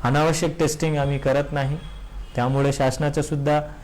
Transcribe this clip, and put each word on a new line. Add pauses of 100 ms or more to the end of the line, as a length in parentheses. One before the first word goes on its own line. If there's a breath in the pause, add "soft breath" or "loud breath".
अनावश्यक
टेस्टिंग
आम्ही
करत
नाही, (560)
त्यामुळे
शासनाचे
सुद्धा (240 loud breath)